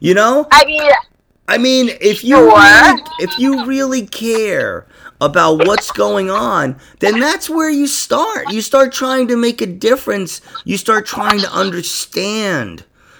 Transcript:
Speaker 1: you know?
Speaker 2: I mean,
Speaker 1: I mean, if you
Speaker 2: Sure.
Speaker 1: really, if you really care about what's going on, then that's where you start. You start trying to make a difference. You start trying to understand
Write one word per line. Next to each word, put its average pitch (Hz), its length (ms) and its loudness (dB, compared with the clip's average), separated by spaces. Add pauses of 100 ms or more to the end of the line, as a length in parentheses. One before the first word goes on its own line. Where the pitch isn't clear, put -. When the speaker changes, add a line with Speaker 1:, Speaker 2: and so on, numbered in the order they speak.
Speaker 1:
you 175 140 2
know? 254 360 2
Speaker 2:
I 285 140 6
mean, 302 260 0 (560)
Speaker 1:
I 220 120 0
mean, 254 320 2 (100)
if 208 240 0
you 269 120 4
Speaker 2:
Sure. - 140 8
Speaker 1:
really, 214 520 6 (140)
if 185 220 -6
you 262 260 0
really 262 420 -4
care 190 800 -4 (340)
about 160 380 2
what's 185 320 0
going 202 400 -2
on, 190 480 -4 (220)
then 214 180 0
that's 320 320 -2
where 311 200 -2
you 285 160 0
start. - 600 -4
You 214 120 -6
start 262 320 2
trying 262 360 -2
to 240 80 -2
make 233 240 -2
a 220 60 -4
difference. 202 760 -4 (240)
You 196 120 -4
start 214 300 -2
trying 208 340 -4
to 190 120 -6
understand 180 1300 -6 (360)